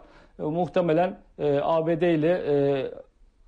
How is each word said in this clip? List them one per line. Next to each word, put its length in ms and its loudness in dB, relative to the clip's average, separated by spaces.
E, 40 -10
muhtemelen, 760 0
e, 240 0
A 240 0
B 140 0
D 140 2
ile, 340 2
e, 420 0